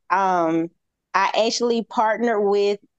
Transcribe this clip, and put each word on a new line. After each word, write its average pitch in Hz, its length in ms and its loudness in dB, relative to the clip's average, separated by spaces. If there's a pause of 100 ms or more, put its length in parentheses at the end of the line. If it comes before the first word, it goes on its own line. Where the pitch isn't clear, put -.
Um, 170 640 0 (420)
I 196 320 2
actually 233 380 -2
partnered 220 600 0
with 202 360 0 (200)